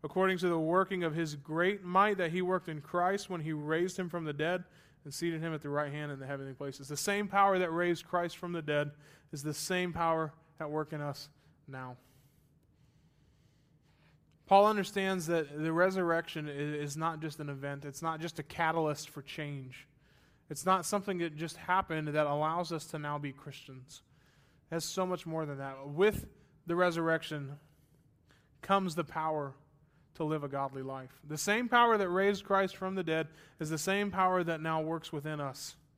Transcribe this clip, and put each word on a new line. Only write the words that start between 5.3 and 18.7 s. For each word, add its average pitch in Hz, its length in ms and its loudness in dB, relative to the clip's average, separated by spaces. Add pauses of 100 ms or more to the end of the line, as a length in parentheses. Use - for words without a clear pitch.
him 165 120 -4
at 151 80 -6
the 151 60 -10
right 143 240 0
hand 147 180 -6
in 135 100 -8
the 135 60 -10
heavenly 135 280 -6
places. 139 340 -8
The 147 80 -6
same 202 320 0
power 196 320 6
that 175 120 2
raised 175 360 0
Christ 175 300 -2
from 175 160 -6
the 170 80 -4
dead 147 300 0 (420)
is 143 100 -10
the 151 100 -4
same 180 380 -2
power 160 400 2 (300)
at 151 100 -6
work 151 220 -4
in 147 80 -6
us 147 260 -6 (400)
now. 127 300 -12 (2500)
Paul 196 220 10
understands 190 600 0
that 151 340 0
the 160 120 0
resurrection 170 760 2
i-, 147 40 -6
is 147 440 -4
not 160 240 -4
just 151 220 -8
an 147 80 -6
event. 139 340 -8
It's 143 180 -10
not 160 200 -4
just 165 180 -6
a 151 40 -8
catalyst 160 680 0